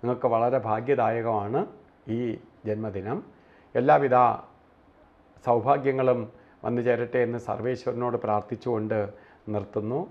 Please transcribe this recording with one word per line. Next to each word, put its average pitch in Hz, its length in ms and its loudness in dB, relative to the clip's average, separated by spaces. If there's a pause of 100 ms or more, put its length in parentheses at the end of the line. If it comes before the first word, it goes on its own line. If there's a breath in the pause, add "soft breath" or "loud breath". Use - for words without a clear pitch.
നിങ്ങൾക്ക് 123 260 -2
വളരെ 120 300 4
ഭാഗ്യദായകമാണ് 113 1080 0 (420)
ഈ 117 120 -4 (460)
ജന്മദിനം. 107 580 -6 (520 soft breath)
എല്ലാവിധ 135 420 4 (1300)
സൗഭാഗ്യങ്ങളും 127 880 2 (340 loud breath)
വന്നു 120 160 -2
ചേരട്ടെ 120 360 0
എന്ന് 120 200 0
സർവേശ്വരനോട് 120 800 -4
പ്രാർത്ഥിച്ചുകൊണ്ട് 107 840 -2 (500 loud breath)
നിർത്തുന്നു. 107 500 -4 (120)